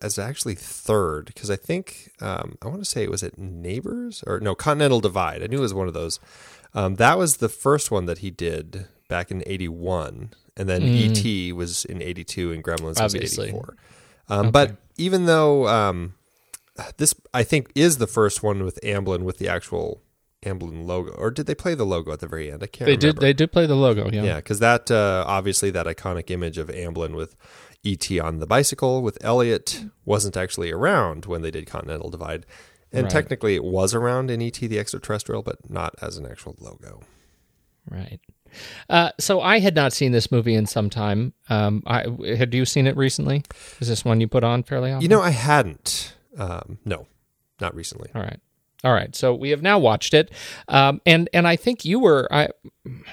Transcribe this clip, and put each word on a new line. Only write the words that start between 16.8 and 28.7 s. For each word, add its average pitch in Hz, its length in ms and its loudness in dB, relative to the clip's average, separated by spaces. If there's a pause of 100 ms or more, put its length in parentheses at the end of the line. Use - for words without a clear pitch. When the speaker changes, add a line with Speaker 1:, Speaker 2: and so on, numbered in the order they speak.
Speaker 1:
this, 147 180 0 (180)
I 127 100 2
think, 143 300 0
is 156 240 4
the 117 80 0
first 107 380 0
one 98 200 0
with 92 200 -6
Amblin 98 400 -2
with 92 160 -4
the 95 80 -4
actual 85 560 -6 (400)
Amblin 85 420 -8
logo, 90 280 -6
or 113 180 -4
did 143 160 -6
they 147 80 -4
play 175 180 -4
the 131 120 -2
logo 85 260 -2
at 76 80 -8
the 85 80 -10
very 76 240 -8
end? 76 100 -12
I 101 60 -8
can't - 180 -12
Speaker 2:
They 139 120 6
did, 127 100 0
Speaker 1:
remember. 147 140 0
Speaker 2:
they 139 120 6
did 156 180 2
play 170 140 4
the 147 100 2
logo, 113 360 4
yeah. 104 120 0
Speaker 1:
Yeah, 82 180 -2
'cause 104 180 -4
that, 117 320 4
uh, 101 340 4
obviously 98 460 0
that 85 160 -2
iconic 85 420 -6
image 87 300 -4
of 78 80 -8
Amblin 85 480 -8
with 80 200 -10 (480)
E 101 120 -2
T 90 240 -2
on 80 200 -2
the 78 60 -6
bicycle 131 560 2